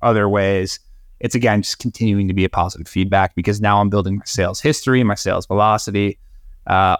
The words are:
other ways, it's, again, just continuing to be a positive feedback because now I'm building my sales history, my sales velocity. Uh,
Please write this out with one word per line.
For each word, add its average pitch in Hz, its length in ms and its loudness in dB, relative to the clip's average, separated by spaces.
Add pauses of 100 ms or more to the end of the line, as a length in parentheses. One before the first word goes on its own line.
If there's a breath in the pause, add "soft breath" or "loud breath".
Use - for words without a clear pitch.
other 110 260 2
ways, 98 520 0 (400)
it's, 120 160 -4
again, 107 260 2
just - 160 -8
continuing 104 480 -2
to 95 80 -2
be 95 100 2
a 92 40 0
positive 85 400 -4
feedback 95 480 0
because 104 240 -2
now 104 200 2
I'm 101 100 0
building 101 260 0
my 104 80 -10
sales 95 360 -4
history, 131 440 2
my 104 100 2
sales 90 320 -4
velocity. 101 720 0 (480)
Uh, 92 340 2